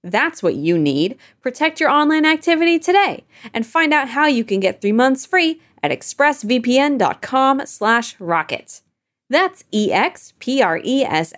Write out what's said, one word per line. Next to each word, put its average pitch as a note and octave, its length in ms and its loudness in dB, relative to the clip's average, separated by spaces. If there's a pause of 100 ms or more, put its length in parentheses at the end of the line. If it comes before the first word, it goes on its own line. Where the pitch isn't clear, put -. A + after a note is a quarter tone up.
That's A3 400 -4
what F3+ 120 0
you D#3+ 240 0
need. D3+ 380 0 (240)
Protect D#4 400 -4
your D#4 80 2
online D4+ 380 2
activity E4 520 2
today F4+ 460 0 (300)
and A3+ 120 -4
find D#4+ 280 0
out C4+ 140 0
how C#4 180 0
you A#3+ 180 2
can G3 160 -2
get F#3 200 -2
three G3+ 120 0
months C4 320 2
free E4 360 0 (220)
at D3 100 0
express - 500 -2
V A#3 180 0
P A#3+ 180 2
N C#4+ 200 2
dot - 240 0
com C4+ 420 0
slash A3+ 560 -2
rocket. E3 600 -6 (480)
That's F4+ 420 -2
E G#3 180 0
X - 500 -4
P C4+ 200 -2
R E3+ 240 0
E C4+ 200 0
S - 340 -4